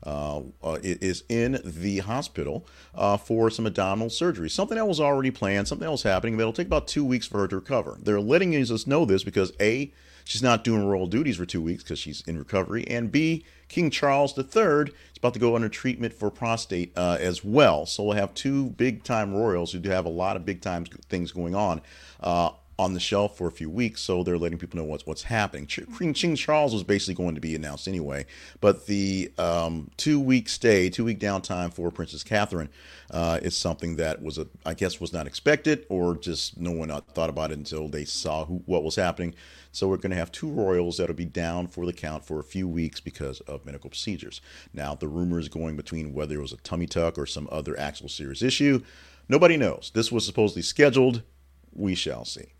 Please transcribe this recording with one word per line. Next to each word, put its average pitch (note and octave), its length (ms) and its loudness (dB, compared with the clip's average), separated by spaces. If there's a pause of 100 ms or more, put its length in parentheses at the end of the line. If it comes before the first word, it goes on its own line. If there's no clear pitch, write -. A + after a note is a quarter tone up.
uh, D2 360 -4 (220)
uh, D#2+ 100 -2
i-, D#2+ 100 -2
is F2+ 460 -2
in A#2+ 360 2
the F#2 340 -2
hospital, G2+ 680 -6 (280)
uh, G2+ 220 4
for A2+ 340 2
some A2+ 160 -4
abdominal G2+ 440 0
surgery. A#2 380 0
Something G#3+ 280 -2
that A3 120 0
was D#3+ 120 0
already C#3 300 4
planned, G2+ 380 0
something C#3+ 160 -4
that D#3+ 80 -2
was C3+ 100 -2
happening, G#2+ 340 2
but A2 60 2
it'll A2+ 100 2
take F3 140 -2
about D#3+ 220 0
two D3 160 0
weeks B2+ 220 0
for - 120 -2
her G2 100 2
to G2 80 -2
recover. F#2+ 440 -2
They're G#2 200 4
letting D#3 360 4
us A#2 300 0
know D3 180 4
this G#2 180 4
because, F#2+ 380 0
A, B2 320 2 (320)
she's - 180 -4
not A#2 220 4
doing A2 200 4
royal G2 220 2
duties A2+ 300 0
for F2 100 -4
two F2 160 -2
weeks E2 220 -4
'cause D2 140 -6
she's D2 280 -10
in E2 100 -4
recovery, F#2+ 520 -2
and A#2 220 -2
B, D#3+ 340 2 (240)
King E3+ 220 2
Charles C#3 440 2
the C3+ 80 -4
Third D3+ 460 4
is - 300 -20
about B2 160 2
to G#2+ 60 -2
go A#2 140 6
under A2+ 160 2
treatment A#2 420 -2
for G#2 180 -2
prostate, A2+ 680 -2
uh, F2 220 2
as F2 260 -2
well. G2+ 420 6
So - 160 -6
we'll G#2 140 2
have G2 180 0
two C#3 360 0
big-time A2+ 640 -2
royals F#2 380 0
who F#2 60 -6
do F2+ 120 -4
have F#2 140 2
a F2 60 -2
lot F#2 260 -2
of F2 80 -8
big-time F2+ 400 -4
things F2 480 -6
going F2 220 -4
on, F#2+ 260 0 (400)
uh, F2 300 2 (280)
on F#2 160 0
the F2+ 60 -4
shelf G2+ 360 0
for F2+ 120 -2
a - 20 -2
few D#2+ 180 -8
weeks, A2 320 -4
so F2+ 220 0
they're F2 160 0
letting E2+ 200 -2
people E2+ 200 -8
know D#2+ 60 -4
what's, D2+ 200 -8
what's D#2 200 -8
happening. G2+ 420 -2
Ch-, - 140 -6 (180)
King, E3 140 0
King D#3+ 240 0
Charles D3 360 2
was G2+ 120 0
basically G2 300 2
going F2+ 200 -2
to D2 60 -8
be D#2+ 160 -4
announced D2+ 320 -8
anyway, C#2+ 360 -4 (360)
but G#2 260 4
the, F#2+ 500 0
um, E2 600 0
two-week C3 520 2
stay, G2+ 400 4
two-week A2+ 300 -2
downtime F2+ 540 -2
for F2 180 -4
Princess D#2 320 -8
Catherine, G2+ 460 -2 (420)
uh, E2 320 0
is - 140 -4
something E2+ 400 -4
that D#2 260 -2
was, D2+ 160 -8
a, D#2 80 -6 (180)
I D#2+ 100 -4
guess, F#2 260 -2
was E2 120 -8
not D#2+ 140 -6
expected, D3 600 0
or F2 280 2
just - 420 -6
no F2 120 -4
one D#2+ 180 -4 (260)
thought E2 160 0
about D#2 200 -4
it D2+ 80 -8
until D#2 300 -6
they D2+ 160 -6
saw D#2 400 -4
who, F2 220 -6
what E2+ 180 2
was D#2+ 120 -2
happening. F2 380 0 (380)
So - 140 -2
we're F#2+ 120 2
gonna F#2+ 160 -2
have E2+ 180 -2
two - 160 -8
royals F#2 480 0
that'll E2+ 180 -2
be F2 100 -4
down E2+ 440 -2
for F2 160 -8
the F2 80 -2
count D#2 320 -8
for D#2 160 -6
a D2 40 -10
few F#2+ 220 -4
weeks E2 340 -2
because - 400 -10
of C#2 260 -12
medical C#2 240 -14
procedures. - 500 -8 (320)
Now, C#2+ 220 -6
the D2+ 140 -6
rumors E2+ 400 0
going D#2+ 280 -6
between D2+ 380 -8
whether D2 220 -4
it D2 40 -4
was C#2 120 -8
a - 60 -14
tummy F2 280 -4
tuck E2 320 0
or C#2+ 80 -4
some D2 260 -8
other D2+ 260 -6
actual C#2+ 300 -8
serious C#2 340 -8
issue, C3 400 4 (460)
nobody E3 280 8
knows. G#2+ 380 0
This A2 160 2
was A2 140 0
supposedly G2+ 380 2
scheduled. C3 600 6 (500)
We F#2+ 220 0
shall B1 300 -6
see. - 360 -12